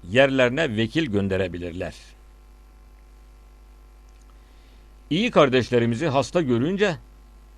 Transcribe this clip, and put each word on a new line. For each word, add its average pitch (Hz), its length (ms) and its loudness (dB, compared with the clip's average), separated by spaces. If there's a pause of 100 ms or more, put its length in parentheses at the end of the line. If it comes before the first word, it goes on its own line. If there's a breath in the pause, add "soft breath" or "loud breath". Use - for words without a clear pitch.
(100)
Yerlerine 131 680 2
vekil 113 280 -2
gönderebilirler. 92 880 -4 (3250 soft breath)
İyi 208 220 0
kardeşlerimizi 123 760 2
hasta 139 340 0
görünce 160 560 0 (600)